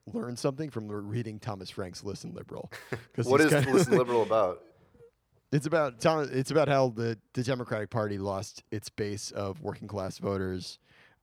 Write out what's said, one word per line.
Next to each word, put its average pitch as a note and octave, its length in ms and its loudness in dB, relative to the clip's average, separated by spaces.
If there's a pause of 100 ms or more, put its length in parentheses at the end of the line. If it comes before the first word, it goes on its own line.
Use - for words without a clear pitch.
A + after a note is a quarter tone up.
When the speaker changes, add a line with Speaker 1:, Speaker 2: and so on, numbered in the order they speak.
Speaker 1:
learn A#2 320 -6
something C#3+ 320 -2
from A2 200 -8
reading G#2 500 -6
Thomas G2 300 -8
Frank's F2+ 340 -8
Listen G2+ 300 -10
Liberal. - 380 -12 (200)
Speaker 2:
<laughs> - 220 -10
Speaker 1:
'Cause A#2 120 0
Speaker 2:
What C3+ 160 6
Speaker 1:
he's D#3 100 8
Speaker 2:
is D3 120 6
Speaker 1:
kinda C3 140 2
Speaker 2:
Listen F#3+ 200 6
Speaker 1:
<laughs> - 0 -
Speaker 2:
Liberal A#2+ 260 4
about? G2+ 400 2 (880)
Speaker 1:
It's C#3 140 0
about D3 340 0
Tom, D#3+ 320 2
it's C3 200 -2
about C#3+ 160 4
how C3+ 220 4
the, A2+ 280 -2 (160)
the B2+ 100 -2
Democratic A#2+ 460 -2
Party G#2 300 -2
lost G2 420 -4 (100)
its G#2+ 180 -8
base G#2 420 -6
of G2 320 -6
working G2+ 240 -8
class F#2+ 320 -6
voters, F#2 580 -4 (460)